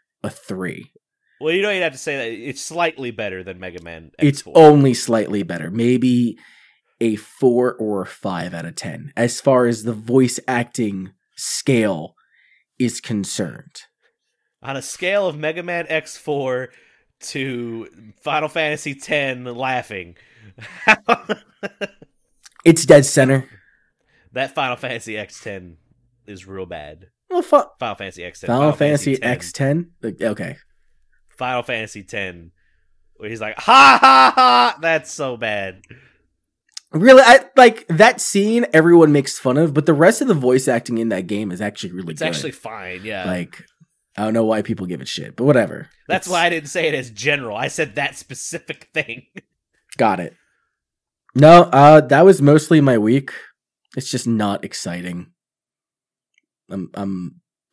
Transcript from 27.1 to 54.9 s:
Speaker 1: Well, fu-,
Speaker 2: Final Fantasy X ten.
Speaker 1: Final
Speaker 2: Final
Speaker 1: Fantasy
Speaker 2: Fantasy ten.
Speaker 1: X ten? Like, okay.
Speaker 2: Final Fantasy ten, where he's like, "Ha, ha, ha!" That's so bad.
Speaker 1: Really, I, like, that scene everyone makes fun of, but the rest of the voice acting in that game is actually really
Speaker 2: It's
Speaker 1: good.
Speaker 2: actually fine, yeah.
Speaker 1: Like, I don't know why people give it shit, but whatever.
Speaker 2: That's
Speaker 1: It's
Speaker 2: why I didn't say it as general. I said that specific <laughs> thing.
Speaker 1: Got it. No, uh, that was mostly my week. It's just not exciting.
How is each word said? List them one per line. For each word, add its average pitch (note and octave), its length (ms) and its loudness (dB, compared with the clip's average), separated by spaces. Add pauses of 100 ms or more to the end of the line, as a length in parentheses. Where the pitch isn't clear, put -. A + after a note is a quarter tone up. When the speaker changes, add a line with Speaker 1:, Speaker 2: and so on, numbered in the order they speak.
Speaker 1:
Well, F4+ 120 -4
fu-, C#4+ 200 2 (160)
Speaker 2:
Final A2 160 -8
Fantasy F2+ 300 -16
X F2 160 -18
ten. - 80 -14
Speaker 1:
Final C#3 240 0
Speaker 2:
Final - 40 -6
Speaker 1:
Fantasy C#3+ 400 -2
Speaker 2:
Fantasy B2+ 60 -8
ten. B2 100 -4
Speaker 1:
X - 200 -10
ten? D3 380 -4 (120)
Like, A2 180 -10
okay. G#2+ 360 -8 (800)
Speaker 2:
Final B2+ 240 -6
Fantasy A2 400 -10
ten, F2+ 480 -12 (640)
where G#2+ 140 -14
he's A2+ 100 -12
like, G#2+ 180 -10
"Ha, C4+ 420 6
ha, C4 340 6
ha!" B3 480 2
That's D#3+ 300 -2
so C3 240 -8
bad. G2+ 460 -8 (1080)
Speaker 1:
Really, B3+ 320 8
I, C4 200 8 (120)
like, B3 320 6
that G3+ 320 4
scene A3 520 0
everyone D#3+ 400 8
makes C#3+ 260 0
fun B2+ 200 -2
of, D#3 160 2
but D3 120 0
the E3+ 80 4
rest F3 280 4
of C#4 60 -2
the A3 60 2
voice C3 340 0
acting A#2 300 -4
in A2+ 120 -4
that F#2+ 160 -6
game G#2 260 -6
is - 80 -10
actually F#3 320 -10
really F3 220 -12
Speaker 2:
It's D#3+ 80 -10
Speaker 1:
good. D#3+ 60 -4
Speaker 2:
actually D3+ 240 -8
fine, F#2+ 520 -16
yeah. G#2 220 -10
Speaker 1:
Like, F2+ 360 -10 (540)
I G#2 80 -6
don't A2 80 -4
know A2+ 140 0
why A2 160 -2
people G2 240 -8
give E2 160 -10
it - 60 -16
shit, - 280 -14
but A#2+ 80 -4
whatever. B2+ 460 0 (180)
Speaker 2:
That's F#3 180 -4
Speaker 1:
It's F3+ 60 -8
Speaker 2:
why F3 140 0
I - 20 0
didn't D#3 220 -6
say E3+ 180 -2
it D3 60 -4
as A#2+ 160 -8
general. A#2 480 -6
I C3+ 100 -6
said C#3 280 -6
that C#3 200 -8
specific - 760 -16
<laughs> - 40 -20
thing. B2+ 320 -8 (720)
Speaker 1:
Got G#2+ 200 0
it. F2 160 -10 (1000)
No, E3 300 10
uh, D3+ 360 8
that C#3 240 4
was F#3+ 160 6
mostly D3+ 400 4
my C3+ 160 2
week. A#2+ 360 0 (600)
It's - 160 -10
just B2 160 -6
not G#2+ 380 -2
exciting. F2 640 -12 (1400)